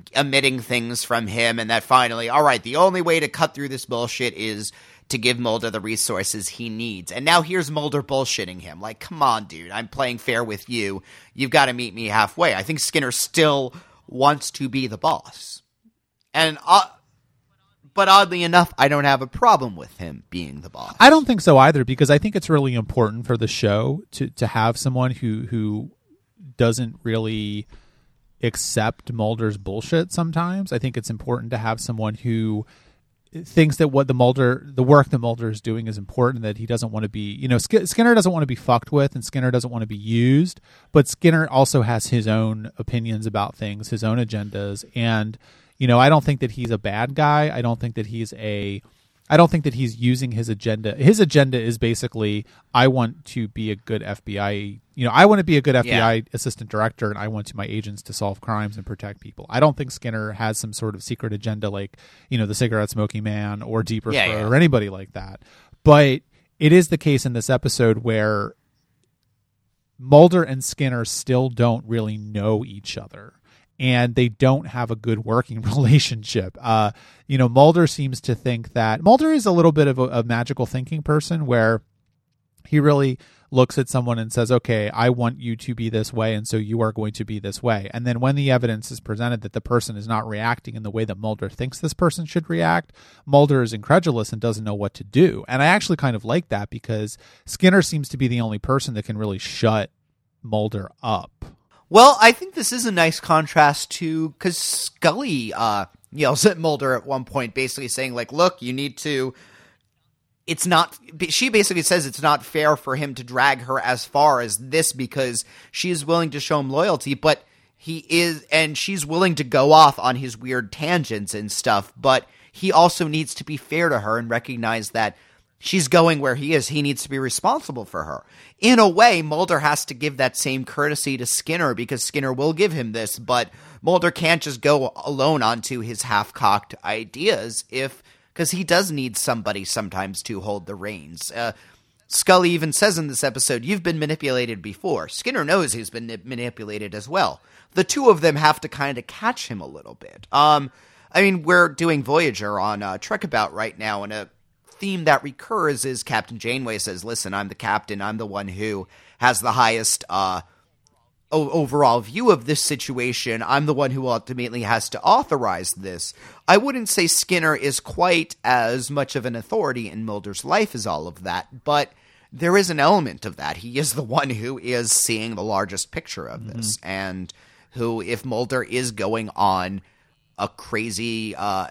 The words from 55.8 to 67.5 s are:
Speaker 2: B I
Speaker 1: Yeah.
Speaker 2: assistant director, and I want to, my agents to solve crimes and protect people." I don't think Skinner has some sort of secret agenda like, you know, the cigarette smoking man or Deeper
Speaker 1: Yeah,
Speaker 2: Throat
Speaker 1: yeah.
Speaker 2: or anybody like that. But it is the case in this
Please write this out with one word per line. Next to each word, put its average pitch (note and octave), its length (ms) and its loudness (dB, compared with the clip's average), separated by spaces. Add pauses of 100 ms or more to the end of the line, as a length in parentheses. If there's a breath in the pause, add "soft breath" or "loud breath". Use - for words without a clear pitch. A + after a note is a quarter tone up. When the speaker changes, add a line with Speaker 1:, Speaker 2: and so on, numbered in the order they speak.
Speaker 2:
B A#2+ 80 -4
I A2+ 220 4
Speaker 1:
Yeah. A2+ 80 0 (120)
Speaker 2:
assistant A2+ 380 -8
director, G#2+ 400 -2
and G2+ 80 -8
I G#2 80 -6
want G#2+ 200 -8
to, - 100 -16
my G2+ 80 -6
agents G#2 380 -8
to G#2+ 100 -14
solve G2 280 -4
crimes G#2+ 360 -6
and F#2+ 100 -14
protect G2+ 320 -12
people." - 300 -20
I A#2 100 -4
don't D3 180 2
think C3 140 -10
Skinner A2 400 -8
has A2 260 -6
some A2 160 -10
sort G#2+ 220 -8
of G2 80 -16
secret A2+ 300 -8
agenda G#2+ 360 -6
like, G2 280 -10 (320 soft breath)
you B2 100 -2
know, A2 80 0
the G#2 80 -4
cigarette G#2+ 340 0
smoking G#2+ 320 -4
man G#2 400 -6
or A2+ 220 -2
Deeper A2 300 -4
Speaker 1:
Yeah, G#2+ 140 2
Speaker 2:
Throat G#2+ 120 -2
Speaker 1:
yeah. G#2+ 80 -2
Speaker 2:
or B2 80 4
anybody C3 340 4
like F#2+ 220 -14
that. F#2+ 300 -14 (420 soft breath)
But D3 380 8 (360)
it D3+ 140 6
is F3 160 8
the E3 100 0
case D3 280 2
in B2 80 -2
this A#2 180 -4